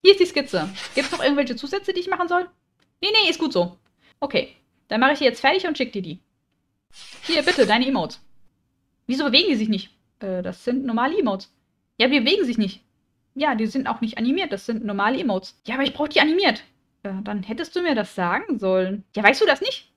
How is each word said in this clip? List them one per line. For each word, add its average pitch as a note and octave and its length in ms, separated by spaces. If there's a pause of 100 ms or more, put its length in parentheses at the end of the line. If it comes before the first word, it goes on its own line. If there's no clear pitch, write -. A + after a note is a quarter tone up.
Hier F#4 80
ist G4+ 100
die F4 60
Skizze. G3 420 (280)
Gibt's C4+ 160
noch E4+ 100
irgendwelche C#4 320
Zusätze, F#4+ 380
die F4+ 80
ich F#4 100
machen F4+ 160
soll? F4 220 (520)
Nee, G4 120
nee, G#4 180
ist D#4+ 80
gut D4+ 140
so. F3+ 260 (400)
Okay, - 380 (320)
dann G#3+ 100
mache C4+ 140
ich D4 80
die D4+ 40
jetzt A#3+ 160
fertig F4 240
und D#4+ 140
schick B3+ 140
dir G3 100
die. E3+ 160 (1040)
Hier, D#4+ 200
bitte, C#4+ 220
deine A3+ 220
Emotes. G#3+ 340 (840)
Wieso C4+ 200
bewegen D#4+ 240
die C#4 40
sich G#3+ 140
nicht? G3 240 (260)
Äh, F#3 240
das F3+ 220
sind C4 200
normale B3 320
Emotes. G#3 380 (420)
Ja, B3 120
die C#4 100
bewegen D#4+ 260
sich A#3+ 140
nicht. G3 240 (540)
Ja, C#4 180
die A3 120
sind C4 200
auch A3+ 140
nicht A3 180
animiert, D4 340
das F#3+ 140
sind A3+ 180
normale G#3 360
Emotes. G#3 440
Ja, A#3+ 120
aber C4+ 80
ich C4+ 100
brauch D4 140
die - 120
animiert. D#4 440 (400)
Äh, G3 80 (100)
dann G#3 220
hättest D#4 320
du F4+ 60
mir D#4+ 120
das G#3 220
sagen G#3 420
sollen. F#3+ 460 (100)
Ja, G#3+ 80
weißt A#3 180
du G#4+ 60
das C#4+ 140
nicht? - 360